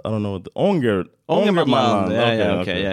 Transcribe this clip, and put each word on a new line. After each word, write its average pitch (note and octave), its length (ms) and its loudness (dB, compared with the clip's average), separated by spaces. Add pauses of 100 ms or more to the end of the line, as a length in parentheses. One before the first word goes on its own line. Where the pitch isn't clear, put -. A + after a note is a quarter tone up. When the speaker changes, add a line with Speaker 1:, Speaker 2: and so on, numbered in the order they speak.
Speaker 1:
I - 40 -4
don't G#2+ 140 -2
know G2+ 100 -4
what F#2 120 -8
the, - 120 -16
Ånger-, A#2+ 480 0 (240)
Speaker 2:
Ångermanland. C3+ 800 2
Speaker 1:
Ångermanland. - 40 -2
Speaker 2:
Yeah, A#2 100 0
Speaker 1:
Okay, A#2 160 2
Speaker 2:
yeah, G#2 140 0
Speaker 1:
okay. F2+ 80 -2
Speaker 2:
okay, F2+ 220 -4
yeah, G2 100 -2